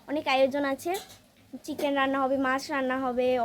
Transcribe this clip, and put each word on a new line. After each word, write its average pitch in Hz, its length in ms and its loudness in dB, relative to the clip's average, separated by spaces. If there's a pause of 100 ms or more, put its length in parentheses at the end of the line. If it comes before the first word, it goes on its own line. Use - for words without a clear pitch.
(100)
অনেক 302 140 -2 (100)
আয়োজন 269 380 4
আছে, 277 180 -4 (720)
চিকেন 285 360 -2
রান্না 269 220 2
হবে, 262 140 2 (100)
মাছ 269 160 0 (120)
রান্না 262 300 0
হবে, 247 220 0 (180)